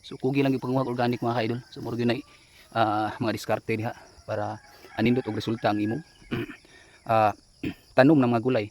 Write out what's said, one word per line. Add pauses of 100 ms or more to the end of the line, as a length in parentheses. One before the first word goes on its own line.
So,
kugi
lang
yung
panguhag
organic,
mga
ka-idol. (140)
So,
murag
yun
ay (520)
ah,
mga
diskarte
diha (340)
para (400)
anindot
og
resulta
ang
imong, (260)
<clears throat>
ah, (300)
<clears throat>
tanom
ng
mga
gulay.